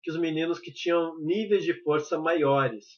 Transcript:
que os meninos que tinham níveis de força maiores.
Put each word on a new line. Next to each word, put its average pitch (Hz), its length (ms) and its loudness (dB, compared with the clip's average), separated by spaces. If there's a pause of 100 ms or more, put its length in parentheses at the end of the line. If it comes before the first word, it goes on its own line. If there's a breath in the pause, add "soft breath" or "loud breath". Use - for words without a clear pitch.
que 165 80 -8
os 160 80 -4
meninos 165 400 -2
que - 140 -16
tinham 165 480 -2
níveis 196 440 0
de 170 180 0
força 151 360 0
maiores. 139 680 2 (140)